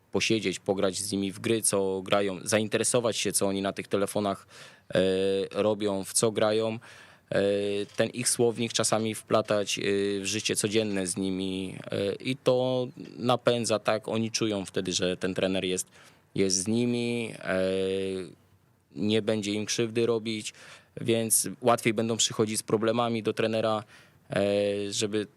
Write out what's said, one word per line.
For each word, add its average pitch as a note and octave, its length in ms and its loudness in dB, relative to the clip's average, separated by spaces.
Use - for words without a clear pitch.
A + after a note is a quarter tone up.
posiedzieć, G2 460 0
pograć F#2+ 380 0
z G2 140 -6
nimi G2 200 -2
w F#2+ 80 -12
gry, A2+ 220 2
co F#2+ 400 0
grają, G2+ 420 0
zainteresować A2 760 2
się, G2 140 -2
co G2+ 160 2
oni G2 140 0
na G2 120 0
tych G2 140 -10
telefonach, G2+ 600 -2
e, - 120 2
robią, G2+ 520 0
w - 100 -12
co A2+ 180 2
grają. A2 480 2
E, G2 120 2
ten A2+ 140 2
ich B2 200 -4
słownik A#2 440 2
czasami A2 420 0
wplatać, G#2+ 640 0
e, - 20 -6
w F#2+ 40 -6
życie G#2 300 -2
codzienne G#2 520 0
z F2 100 -4
nimi, F#2+ 580 -2
e, G2+ 240 -2
i C3 200 -4
to B2+ 520 0
napędza, A#2 640 2
tak? G#2+ 280 -2
Oni A2+ 240 -2
czują G#2 340 -2
wtedy, F#2+ 260 -4
że F2+ 260 0
ten F#2 160 -2
trener F#2+ 320 0
jest, F#2 220 -2
jest F#2 220 2
z F2+ 100 -4
nimi, A#2+ 720 0
e, F#2 160 -2
nie G#2 260 2
będzie G#2 300 0
im G#2+ 140 -2
krzywdy A#2 400 0
robić, A2+ 480 -2
więc A2+ 480 2
łatwiej A#2 320 4
będą A2+ 240 0
przychodzić A2 420 0
z - 40 -4
problemami A2+ 600 0
do A2 100 0
trenera, A2 500 0
e, G2 140 2
żeby G#2+ 460 -2